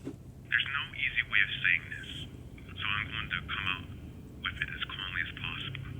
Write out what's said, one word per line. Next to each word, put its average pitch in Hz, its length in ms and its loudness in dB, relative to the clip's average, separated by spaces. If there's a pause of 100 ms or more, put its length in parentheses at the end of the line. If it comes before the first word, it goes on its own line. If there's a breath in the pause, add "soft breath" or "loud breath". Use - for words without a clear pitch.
There's - 640 0
no 143 240 0
easy 123 400 2
way 107 80 8
of 98 160 6
saying 90 280 6 (120)
this, - 140 -6 (640)
so - 80 -6
I'm 104 240 2
going 110 240 -4
to 92 160 2
come - 240 0
out 95 140 -2 (580)
with - 160 0
it 85 160 2
as - 160 0
calmly 92 320 -2
as 87 160 -2
possible. - 600 -2